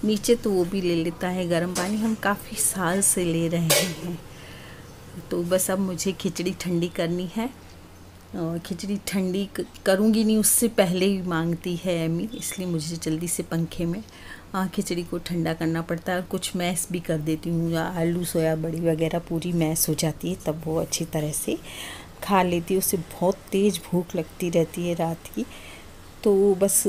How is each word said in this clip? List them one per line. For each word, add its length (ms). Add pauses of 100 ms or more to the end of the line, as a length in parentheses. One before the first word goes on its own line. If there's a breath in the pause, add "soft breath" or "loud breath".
नीचे 320
तो 160
वो 140
भी 160
ले 140
लेता 320
है 200
गर्म 260
पानी। 240
हम 180
काफ़ी 420
साल 440
से 240
ले 220
रहे 140
हैं। 580 (1120 loud breath)
तो 120
बस 280
अब 80
मुझे 320
खिचड़ी 500
ठंडी 260
करनी 480
है 140 (840)
और 240
खिचड़ी 480
ठंडी 420 (100)
क-, 60 (200)
करूँगी 380
नहीं, 140
उससे 300
पहले 380
ही 160
मांगती 540
है 300
एमी, 300
इसलिए 320
मुझे 360
जल्दी 240
से 160
पंखे 420
में, 180 (520 loud breath)
आ, 120
खिचड़ी 360
को 140
ठंडा 360
करना 280
पड़ता 300
है। 80
और 60
कुछ 300
मैश 360
भी 80
कर 180
देती 320
हूँ, 220
या 120
आलू 400
सोया 320
बड़ी 260
वगैरह 380
पूरी 340
मैश 360
हो 40
जाती 360
है, 160
तब 200
वो 120
अच्छी 280
तरह 260
से 260 (680 loud breath)
खा 200
लेती 300
है। 40
उसे 200
बहुत 380 (160)
तेज़ 280 (120)
भूख 240
लगती 340
रहती 380
है 60
रात 420
की, 100 (800 loud breath)
तो 100
वो 220
बस 340